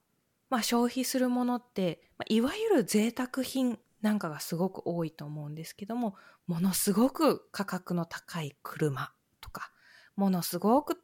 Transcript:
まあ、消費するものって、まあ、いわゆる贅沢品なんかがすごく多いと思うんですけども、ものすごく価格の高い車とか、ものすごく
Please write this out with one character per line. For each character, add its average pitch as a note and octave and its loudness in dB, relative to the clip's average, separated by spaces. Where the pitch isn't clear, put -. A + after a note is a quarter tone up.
ま B3 2
あ、 A3 0
消 A#3+ 2
費 B3 0
す - -2
る B3+ 2
も B3 0
の B3 0
っ A#3+ -6
て、 F3+ -2
ま - -6
あ、 A3 2
い A3+ 6
わ C4+ 2
ゆ G#4+ 2
る A3 6
贅 G#3+ 2
沢 B3+ -4
品 B3 0
な G#3+ 2
ん G#3 2
か F3+ -4
が D3 -8
す - -8
ご F3 0
く - -12
多 E3+ -2
い D3+ -6
と - -14
思 D3+ -10
う - -10
ん D3+ -10
で D#3+ -10
す - -16
け G3+ -14
ど A3+ -6
も、 A3+ -2
も E3+ -2
の F#3 2
す - 2
ご A3+ 6
く - 2
価 G3 -4
格 F3+ -6
の F3 0
高 - -10
い C#3+ -8
車 C#3 -4
と - -18
か、 - -14
も G3 2
の F3+ 2
す F3 -4
ご A3+ 4
く - -4